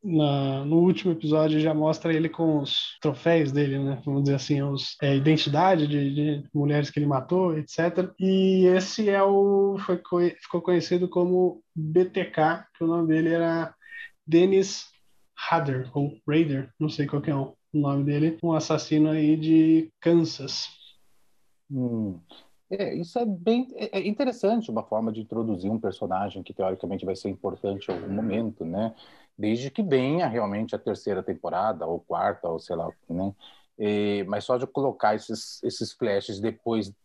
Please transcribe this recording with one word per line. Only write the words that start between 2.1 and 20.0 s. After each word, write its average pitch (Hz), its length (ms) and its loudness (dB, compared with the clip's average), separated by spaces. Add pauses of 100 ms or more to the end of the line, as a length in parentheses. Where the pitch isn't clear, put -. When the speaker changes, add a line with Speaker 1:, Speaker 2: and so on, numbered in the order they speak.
Speaker 1:
ele 160 140 0
com 160 320 0
os - 420 -4
troféus 151 520 2
dele, 139 260 0
né? 139 260 -2
Vamos 139 180 0
dizer 139 120 2
assim, 139 260 -2
os, 139 400 -4
é, 139 140 2
identidade 156 720 2
de, 143 260 0
de 147 300 -2 (100)
mulheres 147 360 0
que - 100 -4
ele 147 80 0
matou, 160 500 0
et 151 120 -8
cetera. 175 500 -2
E 190 460 4 (100)
esse 202 340 0
é 196 140 4
o, 196 560 4
foi 185 200 -2
co-, - 200 -2 (220)
ficou - 200 -4
conhecido 180 460 2
como 180 540 2 (120)
B 160 300 2
T 185 220 -2
K, 160 420 0 (100)
que 170 60 -4
o 165 40 2
nome 170 200 2
dele 160 220 2
era 165 440 0 (540)
Dennis 190 580 4 (520)
Rader, 139 560 -2
ou 143 240 -2 (100)
Rader, 147 420 0 (100)
não 151 100 0
sei 151 160 -4
qual 143 160 -4
que - 80 -4
é 147 60 0
o 135 180 -4 (180)
nome 143 320 0
dele, 151 380 0
um 170 120 0
assassino 156 580 2
aí 156 260 2
de 160 540 4 (100)